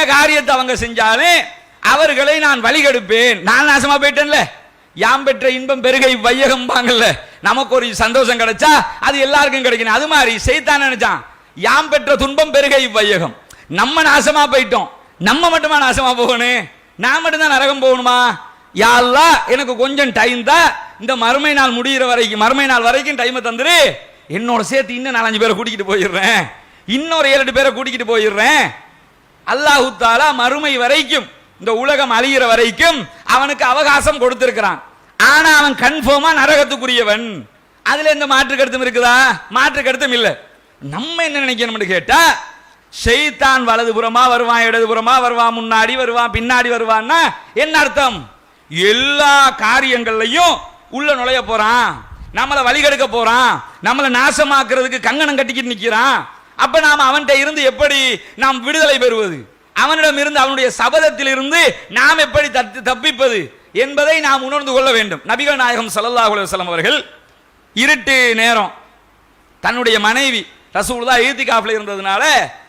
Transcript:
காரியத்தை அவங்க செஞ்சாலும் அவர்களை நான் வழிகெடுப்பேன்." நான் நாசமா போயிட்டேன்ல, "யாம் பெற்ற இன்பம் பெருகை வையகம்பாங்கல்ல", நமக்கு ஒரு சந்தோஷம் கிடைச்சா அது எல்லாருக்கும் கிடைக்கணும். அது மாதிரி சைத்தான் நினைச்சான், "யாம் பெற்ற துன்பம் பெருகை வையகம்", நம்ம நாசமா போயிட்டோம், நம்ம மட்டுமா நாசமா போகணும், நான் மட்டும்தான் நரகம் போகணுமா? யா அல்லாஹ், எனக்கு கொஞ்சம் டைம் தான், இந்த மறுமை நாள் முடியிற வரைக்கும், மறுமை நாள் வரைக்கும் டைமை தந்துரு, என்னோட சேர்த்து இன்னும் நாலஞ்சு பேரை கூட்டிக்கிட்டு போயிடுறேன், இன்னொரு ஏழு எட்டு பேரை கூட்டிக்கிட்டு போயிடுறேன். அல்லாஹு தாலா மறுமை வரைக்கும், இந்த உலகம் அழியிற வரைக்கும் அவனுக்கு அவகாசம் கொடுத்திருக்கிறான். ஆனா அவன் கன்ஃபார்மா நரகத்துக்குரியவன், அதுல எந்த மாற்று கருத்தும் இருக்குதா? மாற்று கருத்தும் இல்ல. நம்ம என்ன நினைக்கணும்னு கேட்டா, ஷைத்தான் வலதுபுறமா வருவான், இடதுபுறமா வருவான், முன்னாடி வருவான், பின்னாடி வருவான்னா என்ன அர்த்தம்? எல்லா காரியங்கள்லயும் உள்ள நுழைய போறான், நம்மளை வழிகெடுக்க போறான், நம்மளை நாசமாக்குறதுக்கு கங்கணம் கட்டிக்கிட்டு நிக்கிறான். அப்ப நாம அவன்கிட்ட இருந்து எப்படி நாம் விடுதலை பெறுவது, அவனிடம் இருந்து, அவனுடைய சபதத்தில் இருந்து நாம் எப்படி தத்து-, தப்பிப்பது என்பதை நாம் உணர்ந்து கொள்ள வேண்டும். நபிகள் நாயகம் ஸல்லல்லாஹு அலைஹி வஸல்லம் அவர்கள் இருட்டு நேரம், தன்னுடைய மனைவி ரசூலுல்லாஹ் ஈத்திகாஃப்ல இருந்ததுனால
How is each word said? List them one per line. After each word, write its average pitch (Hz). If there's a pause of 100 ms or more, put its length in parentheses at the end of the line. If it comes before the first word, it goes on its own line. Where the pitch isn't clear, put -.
(140)
காரியத்தை 285
அவங்க 254 (100)
செஞ்சாலும் 233 (520)
அவர்களை 285 (100)
நான் 262
வழிகெடுப்பேன்." 240
நான் 269
நாசமா 277
போயிட்டேன்ல, 285 (640)
"யாம் 269
பெற்ற 254 (120)
இன்பம் 262
பெருகை 262 (140)
வையகம்பாங்கல்ல", 247 (420)
நமக்கு 240
ஒரு 240 (160)
சந்தோஷம் 233
கிடைச்சா 226 (340)
அது 277 (100)
எல்லாருக்கும் 277
கிடைக்கணும். 226
அது 294
மாதிரி 254 (120)
சைத்தான் 285
நினைச்சான், 214 (460)
"யாம் 285
பெற்ற 285
துன்பம் 277
பெருகை 277 (140)
வையகம்", 190 (460)
நம்ம 294
நாசமா 294 (100)
போயிட்டோம், 233 (400)
நம்ம 330
மட்டுமா 311
நாசமா 254 (120)
போகணும், 240 (420)
நான் 294
மட்டும்தான் 311
நரகம் 269
போகணுமா? 247 (640)
யா 220 (120)
அல்லாஹ், 247 (180)
எனக்கு 254
கொஞ்சம் 269
டைம் 240
தான், 311 (340)
இந்த 233
மறுமை 269
நாள் 262
முடியிற 262
வரைக்கும், 233
மறுமை 269
நாள் 233
வரைக்கும் 269
டைமை 254
தந்துரு, 262 (600)
என்னோட 233
சேர்த்து 269
இன்னும் 262
நாலஞ்சு 220
பேரை 220
கூட்டிக்கிட்டு 202
போயிடுறேன், 196 (560)
இன்னொரு 320
ஏழு 269
எட்டு 262
பேரை 269
கூட்டிக்கிட்டு 240
போயிடுறேன். 220 (840)
அல்லாஹு 277 (140)
தாலா 233 (140)
மறுமை 285 (100)
வரைக்கும், 269 (320)
இந்த 226 (100)
உலகம் 269
அழியிற 262
வரைக்கும் 233 (360)
அவனுக்கு 277
அவகாசம் 285
கொடுத்திருக்கிறான். 220 (500)
ஆனா 311 (100)
அவன் 285
கன்ஃபார்மா 285 (100)
நரகத்துக்குரியவன், 247 (640)
அதுல 302
எந்த 294
மாற்று 262
கருத்தும் 254
இருக்குதா? 240 (400)
மாற்று 277
கருத்தும் 262
இல்ல. 220 (680)
நம்ம 330
என்ன 285
நினைக்கணும்னு 220
கேட்டா, 240 (840)
ஷைத்தான் 262
வலதுபுறமா 233 (100)
வருவான், 233
இடதுபுறமா 226 (100)
வருவான், 233
முன்னாடி 226
வருவான், 233
பின்னாடி 240
வருவான்னா 226 (420)
என்ன 311
அர்த்தம்? 269 (720)
எல்லா 277 (280)
காரியங்கள்லயும் 240 (420)
உள்ள 285
நுழைய 254
போறான், 220 (500)
நம்மளை 277
வழிகெடுக்க 277 (100)
போறான், 233 (360)
நம்மளை 269 (100)
நாசமாக்குறதுக்கு 262
கங்கணம் 285
கட்டிக்கிட்டு 247
நிக்கிறான். 226 (480)
அப்ப 311
நாம 294
அவன்கிட்ட 277
இருந்து 302
எப்படி 285 (420)
நாம் 262
விடுதலை 302
பெறுவது, 220 (440)
அவனிடம் 302
இருந்து, 294
அவனுடைய 262 (120)
சபதத்தில் 277
இருந்து 285 (360)
நாம் 302
எப்படி 285
தத்து-, 247
தப்பிப்பது 247 (440)
என்பதை 294 (100)
நாம் 269
உணர்ந்து 277
கொள்ள 262
வேண்டும். 190
நபிகள் 269
நாயகம் 233
ஸல்லல்லாஹு 226
அலைஹி 202
வஸல்லம் 180
அவர்கள் 202 (840)
இருட்டு 269 (240)
நேரம், 226 (920)
தன்னுடைய 226 (100)
மனைவி 240 (360)
ரசூலுல்லாஹ் 240
ஈத்திகாஃப்ல 226
இருந்ததுனால 202 (440)